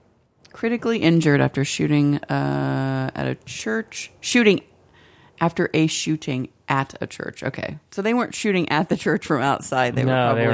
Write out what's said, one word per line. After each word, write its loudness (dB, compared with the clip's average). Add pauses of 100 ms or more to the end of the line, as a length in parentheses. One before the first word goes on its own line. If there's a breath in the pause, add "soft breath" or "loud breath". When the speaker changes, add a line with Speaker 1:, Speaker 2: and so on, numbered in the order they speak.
(520)
Speaker 1:
critically -2
injured 4
after 2
shooting, 2 (120)
uh, -2
at -4
a -4 (100)
church, -8 (100)
shooting 4 (800 soft breath)
after 0
a 4
shooting -4 (180)
at -2
a -8
church. -12
Okay. -8 (140)
So -8
they 0
weren't -2
shooting 0
at 0
the 0
church -2
from 0
outside. 0
They 2
Speaker 2:
No, 2
Speaker 1:
were 2 (100)
probably 2
Speaker 2:
they 2
were 4